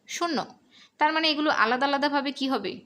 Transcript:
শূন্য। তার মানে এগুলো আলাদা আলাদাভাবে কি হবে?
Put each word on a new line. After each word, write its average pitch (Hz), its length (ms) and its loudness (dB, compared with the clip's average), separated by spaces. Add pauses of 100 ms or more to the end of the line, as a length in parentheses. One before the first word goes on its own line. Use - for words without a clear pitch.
(160)
শূন্য। 339 220 -2 (640)
তার 302 160 4
মানে 320 180 0
এগুলো 302 160 0 (140)
আলাদা 247 260 2
আলাদাভাবে 277 500 0
কি 262 140 -4
হবে? 202 180 -2 (140)